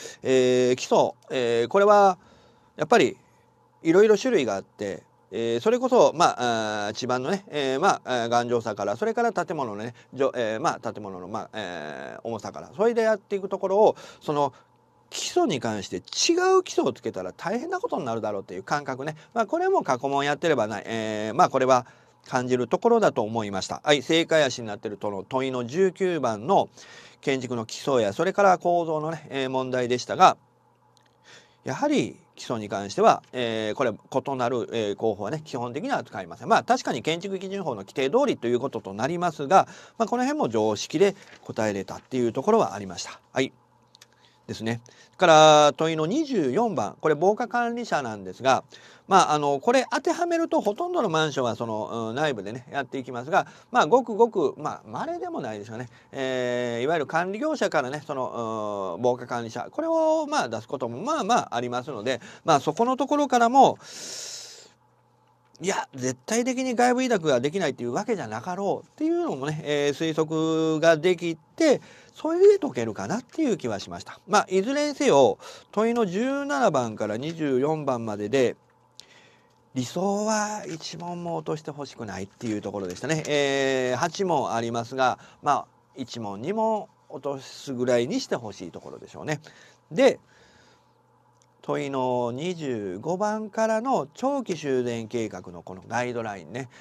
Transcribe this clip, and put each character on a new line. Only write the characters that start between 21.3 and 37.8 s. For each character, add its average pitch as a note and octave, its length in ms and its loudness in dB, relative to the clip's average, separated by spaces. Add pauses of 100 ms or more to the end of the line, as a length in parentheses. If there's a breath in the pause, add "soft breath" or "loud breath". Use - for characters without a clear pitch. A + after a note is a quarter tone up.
ー、 - 20 -8
ま E3+ 100 6
あ、 D3+ 60 4
こ C3+ 80 0
れ B2+ 80 4
は B2+ 200 4 (400 soft breath)
感 B2+ 220 -2
じ B2 80 4
る B2 120 0
と F#3 100 2
こ A#3 100 0
ろ A#3 120 4
だ E3+ 120 4
と - 80 -2
思 A2 240 -2
い G2+ 60 -6
ま G2 100 -4
し - 80 -8
た。 - 160 -8
は D3+ 80 4
い、 D3 80 4
正 D#3+ 240 2
解 D#3+ 200 2
足 B2+ 180 -4
に A2 40 -10
な G#2 100 -8
っ - 20 -20
て - 100 -10
る G#2 80 -8
と G#2 140 -4
の G2 180 -8
問 C3+ 200 -2
い - 20 -4
の B2 160 -4
十 F3 260 0
九 F3+ 280 -2
番 A2+ 260 -2
の F3 240 2 (500 loud breath)
建 C3+ 220 0
築 B2 120 -4
の A2 120 -4
基 - 80 -14
礎 C#3 220 0
や、 G#2 180 2
そ D#3+ 100 -2
れ F#3 80 0
か G3+ 120 2
ら F#3 120 6
構 F3 300 0
造 D#3 160 -2
の D#3 80 -4
ね、 D#3+ 180 -10
え C3+ 200 -4
ー、 - 20 -4
問 C3 200 -2
題 B2+ 180 0
で B2 100 2
し - 80 -8
た G#2 100 -4
が、 E3 220 8 (1300 loud breath)
や C3 100 -4
は C#4 140 0
り F3 300 0 (160)
基 - 60 -20
礎 B2 180 -4
に G#2 100 -6
関 G2+ 220 -4
し - 60 -10
て F3+ 40 -2
は、 G3+ 220 6 (100)
え A2 400 -2
ー、 - 20 -4
こ C3+ 100 -2
れ A2+ 80 2
異 C3+ 440 -4
な B2 120 0
る、 B2 240 -2
え G#2+ 180 0
ー、 G2 60 -4
工 A2 180 0
法 G2+ 100 -6
は G#2 60 -4
ね、 D#3 140 -6
基 - 120 -12
本 A#2+ 160 -6
的 D3+ 120 -8
に C#4 60 -6
は E3 120 -2
使 G#2+ 180 -12
い F#2 60 -10
ま E2 100 -16
せ - 80 -16
ん。 - 40 -8
ま A3 100 0
あ、 B2+ 60 -2
確 B3 180 0
か C4 100 -6
に C3 80 -4
建 E3 200 -4
築 F#3+ 180 -8
基 F#3 100 -10
準 G3 140 -8
法 D#3+ 80 -4
の G#2 120 -8